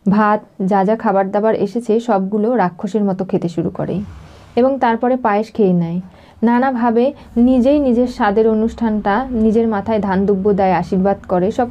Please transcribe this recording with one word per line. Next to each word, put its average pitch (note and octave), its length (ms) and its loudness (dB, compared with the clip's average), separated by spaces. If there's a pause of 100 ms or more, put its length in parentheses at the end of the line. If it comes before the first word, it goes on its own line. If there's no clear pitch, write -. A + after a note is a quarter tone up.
ভাত, G#3+ 320 2 (240)
যা G3 200 2
যা G#3+ 100 2
খাবার G3 360 0
দাবার G#3 240 0
এসেছে G#3+ 440 -2
সবগুলো G#3+ 560 0
রাক্ষসের G3+ 480 -2
মতো F#3+ 220 -2
খেতে F3+ 240 -2
শুরু E3+ 200 -4
করে - 300 -6 (560)
এবং C4 240 0
তারপরে B3 360 0
পায়েস A3 380 -2
খেয়ে F#3+ 200 2
নেয়। F3 280 -2 (420)
নানাভাবে A#3+ 680 2 (240)
নিজেই B3+ 420 4
নিজের B3 280 2
স্বাদের A3 400 0
অনুষ্ঠানটা A3 840 -2
নিজের A3+ 360 2
মাথায় A3 320 -2
ধান G3 260 0
দুব্য G3+ 280 0
দেয়, F#3+ 200 2
আশীর্বাদ F#3+ 440 0 (100)
করে, F3+ 240 0
সব A#3+ 200 -2